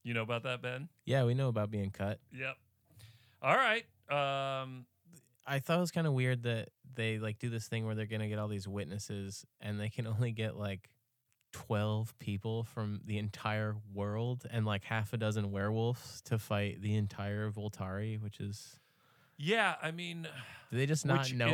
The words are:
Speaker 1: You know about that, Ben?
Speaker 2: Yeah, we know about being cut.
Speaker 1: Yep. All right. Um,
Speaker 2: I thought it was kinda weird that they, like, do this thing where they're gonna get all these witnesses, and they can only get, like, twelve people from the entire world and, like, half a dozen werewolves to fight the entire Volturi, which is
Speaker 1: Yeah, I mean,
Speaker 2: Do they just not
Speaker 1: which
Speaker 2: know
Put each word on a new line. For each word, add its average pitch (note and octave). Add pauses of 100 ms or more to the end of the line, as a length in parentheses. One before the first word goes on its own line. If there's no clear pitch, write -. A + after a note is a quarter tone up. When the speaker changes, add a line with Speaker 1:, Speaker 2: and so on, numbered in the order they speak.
Speaker 1:
You A#2+
know A2+
about A#2
that, B2
Ben? B2+ (160)
Speaker 2:
Yeah, C3+
we A#2+
know C3+
about G#2+
being G2+
cut. G2+ (120)
Speaker 1:
Yep. C3 (880)
All C#3+
right. A#3 (260)
Um, C3+ (600)
Speaker 2:
I C#3
thought E3
it -
was F3
kinda E3
weird B2+
that A#2 (240)
they, A2
like, G#2+
do B2
this A#2
thing A2+
where A2
they're G#2+
gonna G#2+
get G#2+
all G#2+
these G2+
witnesses, G2 (160)
and G#2+
they G#2+
can A2+
only A2+
get, A2
like, G2 (600)
twelve G#2+
people A2
from G#2
the G#2+
entire G#2+ (160)
world A2
and, A2+
like, G2+
half A2
a B2
dozen G#2+
werewolves A2
to A2+
fight G2+
the G#2+
entire G#2
Volturi, G#2
which G#2
is G2+ (580)
Speaker 1:
Yeah, F#3
I D#3
mean, E3+ (420)
Speaker 2:
Do A#2
they C3+
just D3+
not C3+
Speaker 1:
which C3
Speaker 2:
know A#2+